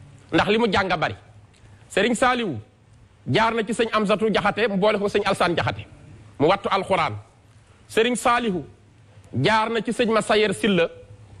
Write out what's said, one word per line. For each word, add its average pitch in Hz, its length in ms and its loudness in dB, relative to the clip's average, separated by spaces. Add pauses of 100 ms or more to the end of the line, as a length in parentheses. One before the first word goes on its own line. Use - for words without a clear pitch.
(320)
ndax 170 160 2
li 214 100 2
mu 233 120 2
jàng 196 180 0 (100)
bari. 139 160 -2 (720)
Serigne 220 260 0
Saliou 240 440 0 (680)
jaar 220 280 2
na 233 100 -2
ci 233 80 -4
sëñ 226 200 0
Amsatou 214 380 2
Diakhaté, 202 380 0
mu 202 80 -2
boole 196 220 2
ko 196 100 -2
sëñ 202 180 0
Alsaan 180 280 0
Diakhaté, 147 320 -4 (520)
mu 135 80 2
wattu 190 240 2
Alxuraan. 180 440 0 (760)
Serigne 233 280 0
Saliou 233 480 0 (800)
jaar 220 280 2
na 226 120 -2
ci - 100 -6
sëñ 240 200 0
Massayer 214 420 2
Sylla 185 340 2 (520)